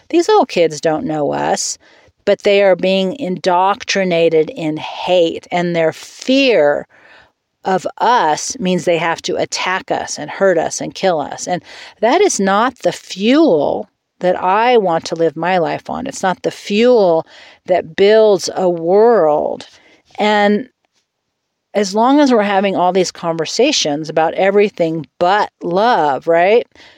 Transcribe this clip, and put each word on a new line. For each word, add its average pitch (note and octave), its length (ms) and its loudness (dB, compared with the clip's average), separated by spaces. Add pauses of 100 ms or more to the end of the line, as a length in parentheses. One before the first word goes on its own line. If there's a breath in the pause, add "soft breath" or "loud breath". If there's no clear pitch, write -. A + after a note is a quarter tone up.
(100)
These E4+ 180 0
little G#4 180 4
kids D#3 340 0
don't D#3 240 -2
know D3+ 280 -4
us, D3 440 -4 (480 soft breath)
but G3+ 200 0
they G3+ 180 4
are F#3+ 140 4
being F#3 420 -2
indoctrinated F3 1300 0
in D#3 260 -6
hate, E3+ 760 -2
and F3 240 -2
their D#3+ 180 0
fear A#3 960 0 (800 soft breath)
of F#3+ 200 -2 (140)
us F#3 600 0
means F3+ 240 -2
they E3+ 120 2
have E3 260 -4
to F#3 140 -4
attack - 540 -6
us - 300 -6
and D3 100 -12
hurt F#3+ 260 0
us D3+ 240 -4
and D#3 140 -10
kill F3 260 -2
us. - 280 -10
And F3 160 -6 (360 loud breath)
that C4+ 200 2
is - 180 2
not G3+ 400 0
the E3+ 140 -2
fuel G#3 1000 0 (300)
that F3+ 160 0
I A3+ 420 2
want E3+ 280 -2
to F3 100 -6
live D#3+ 200 0
my F3+ 220 -2
life D3+ 320 -4
on. D#3 160 -8
It's - 160 -10
not F#3 220 -4
the D#3+ 60 -2
fuel G#3 760 2 (400 loud breath)
that D#3+ 280 -2
builds G#3 600 4
a F3+ 160 0
world. F3 960 2 (520 soft breath)
And G#3 520 0 (1040)
as G3 200 -2
long B3+ 260 4
as C4+ 120 4
we're A3 100 2
having G3+ 320 0
all F3+ 180 0
these F#3 200 0
conversations D#3+ 960 -2
about D#3+ 260 0
everything F3+ 680 0 (140)
but F#3+ 320 0 (120)
love, F3 640 0
right, F3 400 2 (320 soft breath)